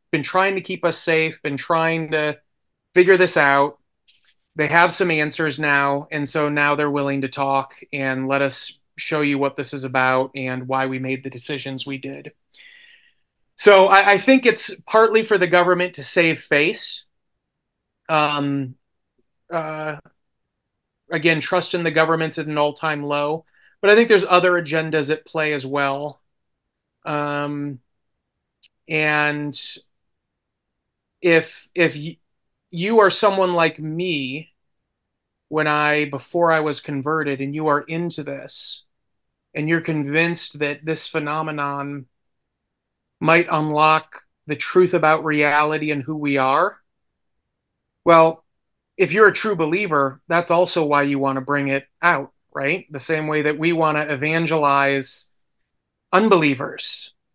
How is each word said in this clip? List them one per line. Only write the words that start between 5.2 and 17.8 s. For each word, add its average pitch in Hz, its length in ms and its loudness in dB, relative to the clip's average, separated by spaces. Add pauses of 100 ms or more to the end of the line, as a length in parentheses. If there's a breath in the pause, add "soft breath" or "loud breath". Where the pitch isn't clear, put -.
now, 143 540 0
and 147 160 -4
so 151 200 0
now 147 280 0
they're 147 140 0
willing 139 320 -2
to 135 60 -4
talk 135 460 -2 (180)
and 131 360 -4
let 139 140 0
us - 360 -4 (180)
show 151 260 -4
you 143 160 0
what 139 180 -2
this 139 160 -6
is 139 100 -8
about 131 540 0
and 127 320 -8
why 131 180 -2
we 131 140 -6
made 131 240 -6
the 135 60 -12
decisions 131 560 -8
we 139 120 -10
did." 139 340 -16 (1200 soft breath)
So 196 300 8
I, 196 260 6
I 196 60 4
think 262 280 4
it's - 240 2 (160)
partly 220 380 4
for 220 120 2
the 175 120 2
government 180 460 2
to 139 100 -10
save 160 360 2
face. - 680 -2 (1040)